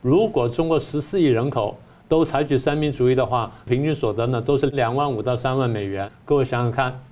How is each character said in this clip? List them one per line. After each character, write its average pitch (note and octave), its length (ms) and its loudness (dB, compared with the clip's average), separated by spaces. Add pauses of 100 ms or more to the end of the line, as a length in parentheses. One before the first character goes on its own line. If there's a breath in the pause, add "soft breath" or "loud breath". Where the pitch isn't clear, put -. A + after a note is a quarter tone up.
如 F#3+ 260 4
果 B2 180 0
中 D#3+ 220 -2
国 D#3 100 2
十 D3 220 -4
四 G3 180 -4
亿 E3 60 4
人 B2+ 240 2
口 A2 260 -4 (320 loud breath)
都 D#3+ 160 4
采 D3+ 200 0
取 C#3 120 0
三 C#3+ 220 0
民 D3+ 140 0
主 B2+ 180 2
义 B2+ 60 4
的 B2+ 100 2
话， A#2 260 -2 (140 loud breath)
平 B2 160 0
均 D#3 120 0
所 A#2 200 -2
得 A2+ 140 -2
呢 B2 120 0
都 C#3 160 0
是 C#3 120 2
两 B2+ 280 0
万 C#3+ 160 0
五 A2 80 -4
到 A#2+ 160 -2
三 C3 220 -2
万 C3 100 0
美 G#2 180 -2
元。 G2 220 -6 (180)
各 D3 100 2
位 C3+ 100 2
想 B2 160 -2
想 A#2+ 100 0
看 C3 300 -2 (100)